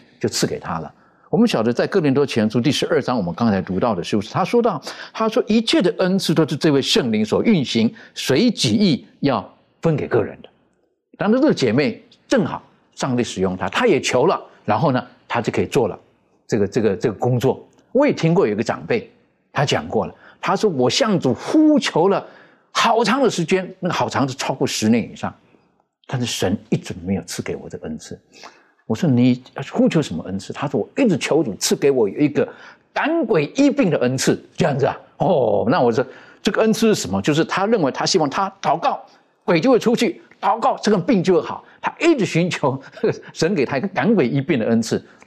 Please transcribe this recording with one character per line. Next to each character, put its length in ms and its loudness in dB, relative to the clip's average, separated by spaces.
就 100 -2
赐 180 -2
给 100 -6
他 220 -8
了。 140 -12
我 80 0
们 100 4
晓 160 0
得 100 2
在 140 0
哥 120 0
林 140 2
多 100 2
前 240 0
书 140 0
第 100 2
十 140 -2
二 160 0
章， 160 -2
我 40 -2
们 120 -4
刚 160 0
才 100 2
读 200 -4
到 160 2
的， 80 -4
是 120 -2
不 60 0
是？ 100 -14
他 140 -2
说 160 2
到， 180 0
他 160 -2
说 200 0
：“一 120 2
切 220 2
的 160 2
恩 220 0
赐 120 -2
都 160 2
是 80 -4
这 160 2
位 80 4
圣 320 0
灵 140 0
所 180 0
运 220 2
行， 260 0
随 380 0
己 240 0
意 320 0
要 300 -2
分 140 2
给 120 -4
个 160 0
人 200 -10
的。” 60 -20
当 140 0
然 100 2
这 60 4
个 40 4
姐 220 0
妹 260 0
正 180 2
好 160 -8
上 240 -4
帝 60 0
使 180 -6
用 160 -2
她， 100 -6
她 200 0
也 120 4
求 280 0
了， 120 0
然 160 0
后 120 2
呢， 120 -2
她 140 -4
就 100 -4
可 80 -2
以 60 0
做 220 0
了 120 -10
这 140 -2
个， 80 2
这 140 -2
个， 140 0
这 140 -2
个 60 -6
工 240 -2
作。 280 -2
我 140 2
也 80 2
听 220 0
过 100 4
有 80 0
一 20 -2
个 60 -2
长 240 -6
辈， 260 -4
他 140 -2
讲 220 -2
过 180 -2
了， 80 -12
他 160 -2
说 140 0
：“我 180 0
向 320 0
主 140 0
呼 460 2
求 300 0
了 140 0
好 320 2
长 200 2
的 40 4
时 160 0
间， 240 0
那 100 -2
个 40 -2
好 140 -2
长 220 -2
是 60 -8
超 180 -4
过 140 -2
十 200 -2
年 240 2
以 40 -18
上， 180 -8
但 160 -6
是 60 -2
神 280 -2
一 80 0
直 160 -12
没 120 -2
有 80 -4
赐 180 -10
给 140 -8
我 120 -14
这 120 -12
个 80 -14
恩 100 -10
赐。” 220 -16
我 80 -4
说 160 0
：“你 320 4
呼 160 2
求 140 2
什 120 -8
么 120 -6
恩 120 -8
赐？” 140 -10
他 160 -8
说 140 -4
：“我 200 -6
一 60 4
直 100 2
求 240 0
主 140 -6
赐 180 -4
给 160 2
我 180 2
有 120 -8
一 80 4
个 200 -2
赶 340 -2
鬼 200 0
医 160 4
病 180 2
的 100 2
恩 180 2
赐。” 200 0
这 80 2
样 120 0
子 80 2
啊？ 140 -2
哦， 520 2
那 100 0
我 100 4
说 160 0
：“这 80 0
个 100 0
恩 120 4
赐 200 2
是 80 -2
什 80 -8
么？” 140 -2
就 100 2
是 120 2
他 200 -2
认 160 2
为， 80 2
他 160 -4
希 120 2
望 120 2
他 320 -4
祷 160 0
告， 240 -2
鬼 160 2
就 100 4
会 80 6
出 160 2
去， 260 -2
祷 180 0
告， 200 0
这 120 0
个 60 4
病 260 2
就 120 4
会 60 4
好。 220 -10
他 180 -6
一 200 4
直 80 0
寻 240 0
求 300 -2
<laughs> 280 -4
神 240 -2
给 100 2
他 120 -4
一 40 -2
个 60 -4
赶 260 0
鬼 140 4
医 140 0
病 180 0
的 60 -2
恩 160 2
赐。 200 -2